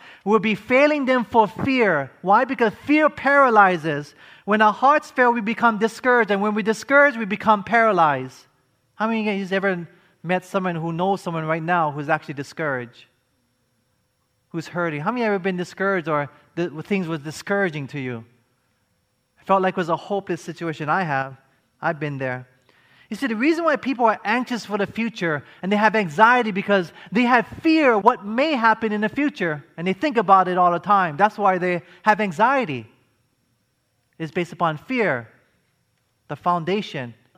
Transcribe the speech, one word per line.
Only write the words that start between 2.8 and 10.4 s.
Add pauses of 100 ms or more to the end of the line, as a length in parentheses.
paralyzes. (300)
When
our
hearts
fail,
we
become
discouraged.
And
when
we
discourage,
we
become
paralyzed. (480)
How
many
of
you
ever (360)
met